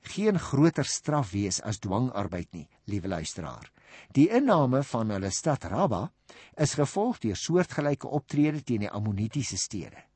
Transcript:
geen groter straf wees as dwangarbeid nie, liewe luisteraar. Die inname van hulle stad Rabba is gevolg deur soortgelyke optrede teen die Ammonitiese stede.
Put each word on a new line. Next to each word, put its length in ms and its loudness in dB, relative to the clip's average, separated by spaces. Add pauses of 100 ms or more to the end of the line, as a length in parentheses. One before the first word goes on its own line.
(160)
geen 240 2
groter 480 4
straf 480 -2
wees 240 0
as 240 -4
dwangarbeid 720 -2
nie, 140 -12 (180)
liewe 240 -4
luisteraar. 560 -8 (480)
Die 160 8
inname 520 4
van 280 -2
hulle 200 -2
stad 400 -2
Rabba 340 0 (500)
is 240 0
gevolg 440 0
deur 120 -2
soortgelyke 720 0
optrede 560 0
teen 240 -2
die 40 -8
Ammonitiese 680 -4
stede. 460 -8 (100)